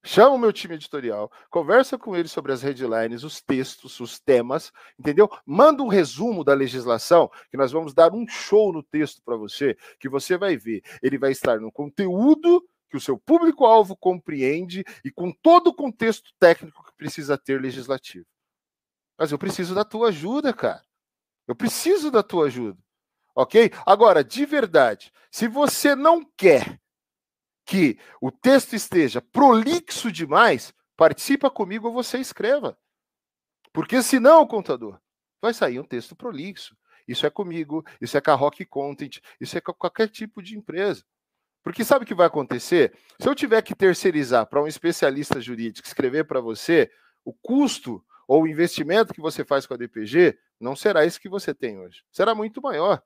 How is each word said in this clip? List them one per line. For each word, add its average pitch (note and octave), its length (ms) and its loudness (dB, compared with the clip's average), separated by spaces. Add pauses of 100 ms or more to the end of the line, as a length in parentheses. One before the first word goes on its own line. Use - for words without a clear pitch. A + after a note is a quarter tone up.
Chama C4 320 6
o - 20 -4
meu A3 140 2
time E3+ 240 -12
editorial, A#2 560 -10 (180)
conversa A3 480 0
com G3 160 -12
eles E3+ 160 -4
sobre C#3 220 -8
as B2 100 -6
headlines, A#2+ 640 -6
os - 160 -16
textos, - 580 -8
os - 220 -16
temas, B2+ 520 0 (240)
entendeu? D3+ 320 2 (160)
Manda C4+ 380 4
um B3 60 -4
resumo F3 560 -2
da C#3 100 4
legislação, B2+ 720 2 (220)
que - 60 -12
nós C3 160 -2
vamos D#3 200 -6
dar E3 220 6
um A#3 140 -6
show - 440 0
no D#3 120 -10
texto - 400 -6
pra A#2+ 100 -6
você, A2 420 -4 (220)
que C#3 100 -14
você C#3 300 -4
vai F#3 180 -2
ver. A2+ 280 -10 (180)
Ele C3 160 -2
vai C3+ 140 0
estar B2 260 -2
no A2 140 -12
conteúdo C4 920 2 (240)
que - 80 -12
o C3 40 -6
seu C3 180 -4
público-alvo A#3+ 800 4
compreende F3 880 -4 (200)
e C3+ 60 -10
com F3 220 -10
todo F4 360 4
o - 60 0
contexto A3+ 640 -6
técnico E3+ 460 2
que - 120 -20
precisa C#3+ 400 -6
ter C3+ 240 -6
legislativo. B2+ 680 -10 (920)
Mas D3 140 -4
eu C#3+ 60 -6
preciso F#3 360 -8
da G#3 100 -2
tua A3 260 -2
ajuda, A3 420 -4
cara. - 320 -6 (640)
Eu B2 80 -6
preciso D4+ 560 -2
da A3 100 2
tua D#3+ 240 0
ajuda, A#2+ 320 -6 (560)
ok? G3+ 380 4 (120)
Agora, G3 380 6
de B3+ 240 -6
verdade, D#3+ 680 0 (200)
se A3+ 160 -4
você C#4+ 480 0
não D#4+ 280 2 (120)
quer D3 440 4 (880)
que E3 300 0 (220)
o B2+ 100 -6
texto - 440 2
esteja D3+ 460 -2
prolixo B3+ 920 2
demais, D#3+ 600 0 (240)
participa C4+ 540 2
comigo G#3+ 380 -8
ou A3+ 40 -8
você B3 260 -6
escreva. B3 600 -6 (920)
Porque A#3 320 -2
senão, C4+ 420 6
contador, B2 540 -8 (420)
vai A3+ 100 -2
sair C3 280 -4
um - 40 -14
texto B2 300 -12
prolixo. F#3+ 640 -16 (320)
Isso A#2+ 180 -4
é D3 40 0
comigo, D#3+ 540 -10 (160)
isso A#2+ 160 -8
é C#3+ 40 2
com D#3 100 0
a D3 40 6
Rock C#3+ 300 -2
Content, C#3 540 -12 (220)
isso B2+ 180 -10
é - 20 -4
com F3 140 -12
qualquer G#3+ 340 -4
tipo A3 320 -18
de G3+ 160 -20
empresa. F#3+ 480 -8 (560)
Porque F3 240 -8
sabe C4+ 200 2
o - 20 -14
que G#3 80 -8
vai F3 140 4
acontecer? C#3+ 680 0 (240)
Se - 80 0
eu C#4+ 60 2
tiver A3+ 280 2
que - 120 -12
terceirizar D3+ 720 0
pra C#3+ 160 -2
um D3+ 60 -4
especialista D3 720 -4
jurídico A#2 480 -12
escrever C#3 360 -4
pra C#3 160 -6
você, A#2 480 0 (360)
o B2 80 -14
custo A#3 680 -4 (280)
ou D#3 160 4
o - 20 -2
investimento E3 680 -2
que - 80 -18
você D3+ 240 -8
faz C#3 220 -2
com C3+ 80 -10
a - 20 -10
D A#2+ 120 -10
P G#2+ 180 -10
G D3 320 2 (220)
não B2+ 160 -8
será F3 280 0
esse E3+ 140 -4
que G3 100 -20
você F#3+ 240 -8
tem G#2+ 280 -10
hoje. F#2 320 -20
Será G#3 200 0
muito A3 300 -8
maior. F3+ 440 -4